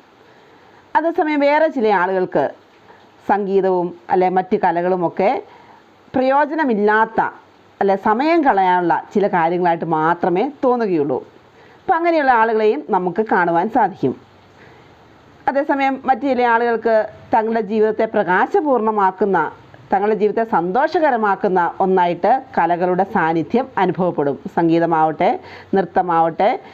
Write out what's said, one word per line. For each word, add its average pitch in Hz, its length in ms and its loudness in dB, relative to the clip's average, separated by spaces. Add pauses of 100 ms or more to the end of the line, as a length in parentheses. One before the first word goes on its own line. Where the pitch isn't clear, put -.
(960)
അതേസമയം 311 440 0
വേറെ 294 280 2
ചില 233 200 -2
ആളുകൾക്ക് 185 640 0 (800)
സംഗീതവും 190 680 0 (160)
അല്ലെ 185 180 2
മറ്റ് 185 280 -2
കലകളുമൊക്കെ 180 840 0 (720)
പ്രയോജനമില്ലാത്ത 254 1040 0 (600)
അല്ലെ 196 160 0
സമയം 269 480 0
കളയാനുള്ള 180 580 2 (120)
ചില 196 120 0
കാര്യങ്ങളായിട്ട് 170 580 0
മാത്രമേ 170 680 0 (140)
തോന്നുകയുള്ളൂ. 190 600 0 (580)
അപ്പം 370 140 0
അങ്ങനെയുള്ള 320 360 2
ആളുകളെയും 220 580 2
നമുക്ക് 185 420 -2
കാണുവാൻ 175 380 0
സാധിക്കും. 185 460 -2 (1300)
അതേസമയം 269 560 -2
മറ്റു 262 220 -2
ചില 247 160 0
ആളുകൾക്ക് 226 640 2 (280)
തങ്ങളുടെ 226 260 0
ജീവിതത്തെ 214 440 0
പ്രകാശപൂർണ്ണമാക്കുന്ന, 208 1500 0 (400)
തങ്ങളുടെ 208 220 0
ജീവിതത്തെ 208 360 0
സന്തോഷകരമാക്കുന്ന 208 1300 0
ഒന്നായിട്ട് 190 640 2 (160)
കലകളുടെ 180 460 0
സാന്നിധ്യം 170 640 -2 (100)
അനുഭവപ്പെടും. 170 600 -2 (180)
സംഗീതമാവട്ടെ, 165 840 0 (340)
നൃത്തമാവട്ടെ, 180 840 0 (140)